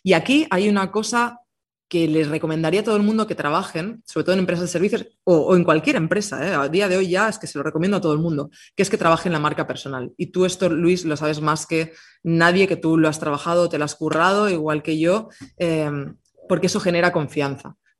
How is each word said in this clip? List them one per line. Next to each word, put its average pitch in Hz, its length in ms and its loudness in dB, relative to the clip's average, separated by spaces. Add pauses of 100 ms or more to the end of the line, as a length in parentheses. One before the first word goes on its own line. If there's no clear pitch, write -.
Y 185 80 4
aquí 262 380 4
hay 196 180 2
una 196 240 0
cosa 240 480 -4 (480)
que 165 180 0
les 156 220 0
recomendaría 160 520 -2
a 208 40 -4
todo 220 120 0
el 208 60 2
mundo 214 240 2
que 190 80 -6
trabajen, 170 720 -4
sobre 156 180 -4
todo 180 100 2
en 196 60 2
empresas 175 220 -2
de 175 60 -4
servicios 190 380 -2 (180)
o, 175 140 6
o 180 180 4
en 175 80 6
cualquier 165 320 2
empresa, 165 520 -2
¿eh? 196 60 -2
A 139 140 0
día 190 200 0
de 180 100 2
hoy 190 100 0
ya 190 200 0
es 214 100 -6
que 160 100 -12
se - 100 -8
lo 143 60 -4
recomiendo 165 320 0
a 180 40 -2
todo 160 120 2
el 151 80 2
mundo, 156 300 -2 (260)
que 196 80 2
es 185 60 -2
que 220 60 0
trabajen 165 360 2
la 151 80 0
marca 147 260 -2
personal. 127 500 -8
Y 175 100 -6
tú 185 180 0
esto, 180 240 0
Luis, 170 360 2
lo 156 120 -2
sabes 151 240 -4
más 151 260 -2
que 160 280 -4 (280)
nadie, 175 460 4
que 175 80 -2
tú 160 200 0
lo 156 120 4
has 156 100 -2
trabajado, 170 500 0
te 165 100 -4
lo 147 60 -2
has 147 120 -6
currado, 175 520 2
igual 151 360 -2
que 156 160 -2
yo, 190 300 0 (280)
eh, 160 320 0 (580)
porque 180 200 2
eso 208 100 -2
genera 175 340 2
confianza. 143 640 -4 (240)